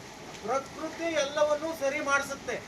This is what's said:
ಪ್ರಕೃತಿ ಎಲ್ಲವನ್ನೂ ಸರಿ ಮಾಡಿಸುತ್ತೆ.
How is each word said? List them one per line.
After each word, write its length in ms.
ಪ್ರಕೃತಿ 640
ಎಲ್ಲವನ್ನೂ 460
ಸರಿ 180
ಮಾಡಿಸುತ್ತೆ. 480